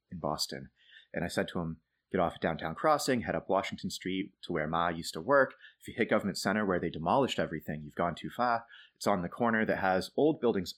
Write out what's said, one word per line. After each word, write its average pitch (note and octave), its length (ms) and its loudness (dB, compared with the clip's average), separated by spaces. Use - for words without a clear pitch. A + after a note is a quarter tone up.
in F#2 60 -10
Boston. D2 520 -4
And E2 100 -2
I F2 40 -2
said G2 220 -2
to F#2 100 -4
him, E2 180 -6
"Get F#2+ 100 2
off E2+ 140 0
at - 60 -10
Downtown D#2+ 340 -2
Crossing, C#3+ 460 2
head F2 140 -2
up D#2+ 140 -4
Washington F#2+ 400 0
Street F#2+ 420 -4
to F2+ 100 -6
where D#2 140 0
Ma E2+ 220 0
used E2 240 -6
to D#2+ 80 -8
work. C3 320 4
If - 80 -18
you G2+ 80 -14
hit A2 140 0
Government G2+ 280 2
Center G#2+ 280 0
where F2+ 140 2
they E2+ 100 -2
demolished E2+ 500 2
everything, D#2 440 -4
you've D2 120 -14
gone E2+ 200 0
too D#2+ 200 -10
far. A#2+ 300 2
It's - 100 -2
on G2+ 140 2
the F2 80 -4
corner A2+ 360 2
that - 140 2
has F#2 380 2
old D3 240 4
buildings G2 360 0